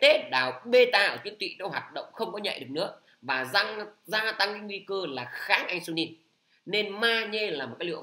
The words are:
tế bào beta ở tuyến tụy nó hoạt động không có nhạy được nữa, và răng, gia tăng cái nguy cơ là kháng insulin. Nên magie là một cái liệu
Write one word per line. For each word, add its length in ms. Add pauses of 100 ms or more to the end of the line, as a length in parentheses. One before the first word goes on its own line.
tế 300
bào 340
beta 420
ở 100
tuyến 220
tụy 200
nó 100
hoạt 240
động 200
không 200
có 60
nhạy 220
được 100
nữa, 300 (220)
và 220
răng, 420 (180)
gia 280
tăng 200
cái 80
nguy 260
cơ 220
là 160
kháng 440
insulin. 460 (520)
Nên 340
magie 500
là 160
một 120
cái 100
liệu 140